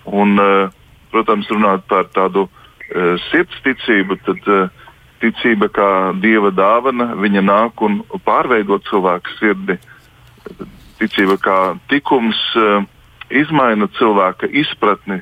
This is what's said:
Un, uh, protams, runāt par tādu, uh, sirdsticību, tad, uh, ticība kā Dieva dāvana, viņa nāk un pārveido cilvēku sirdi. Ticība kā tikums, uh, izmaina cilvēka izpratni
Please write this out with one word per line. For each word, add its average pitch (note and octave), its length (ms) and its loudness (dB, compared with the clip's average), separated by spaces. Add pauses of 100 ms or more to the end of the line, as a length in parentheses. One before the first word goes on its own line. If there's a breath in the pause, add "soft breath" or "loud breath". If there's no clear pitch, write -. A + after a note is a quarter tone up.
Un, G2+ 360 2
uh, G2 380 2 (320)
protams, G#2+ 420 -2
runāt G#2 400 0
par F#2 220 0
tādu, F#2+ 360 0
uh, - 760 -4
sirdsticību, A2 1000 -2
tad, F#2 240 -6
uh, G2 240 2 (520 loud breath)
ticība A2 460 0
kā G2+ 240 2 (220)
Dieva G2+ 400 2
dāvana, A#2+ 600 0
viņa G2 300 0
nāk G#2 400 2
un G#2 200 0 (160)
pārveido A2 600 0
cilvēku F#2 560 -2
sirdi. F#2+ 400 -2 (1200 loud breath)
Ticība G2+ 440 0
kā F#2+ 200 0 (260)
tikums, B2+ 540 -2 (140)
uh, G2+ 320 2 (420)
izmaina B2+ 640 0
cilvēka G2+ 580 0
izpratni G#2 720 -2